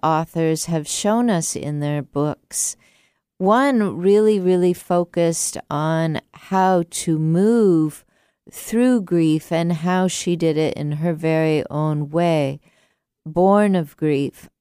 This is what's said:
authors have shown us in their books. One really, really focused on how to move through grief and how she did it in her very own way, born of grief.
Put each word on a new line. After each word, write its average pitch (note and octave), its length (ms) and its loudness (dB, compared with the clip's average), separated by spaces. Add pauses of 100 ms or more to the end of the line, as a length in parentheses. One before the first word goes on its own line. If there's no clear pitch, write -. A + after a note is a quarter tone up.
authors D#3+ 640 -2
have D#3+ 200 -4
shown A3+ 440 0
us E3+ 260 -2
in D3 240 -6
their D3 220 -4
books. - 720 -6 (640)
One G#3+ 580 2
really, G#3 420 2
really F3+ 360 2
focused E3+ 840 -2 (140)
on D#3+ 500 -2 (140)
how F#3+ 560 0
to - 280 -2
move E3+ 840 2 (460)
through A#3+ 520 0
grief E3 480 0
and E3+ 220 -2
how F3+ 340 0
she F3 300 -2
did D#3+ 200 0
it D#3 180 -2
in D3 180 -6
her D#3+ 220 -2
very D#3+ 560 0
own D3 400 -4
way, D#3 500 0 (640)
born F#3+ 480 4
of E3 220 -2
grief. C#3+ 520 -2 (120)